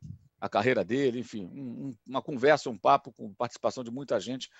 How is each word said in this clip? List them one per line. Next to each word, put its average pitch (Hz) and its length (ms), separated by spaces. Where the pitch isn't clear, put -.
a 101 80
carreira 107 360
dele, 123 360
enfim, 104 240
um, 135 420
um, 131 80
uma 127 120
conversa, 143 480
um 117 80
papo 131 360
com 110 200
participação 120 520
de 117 80
muita 131 260
gente 120 420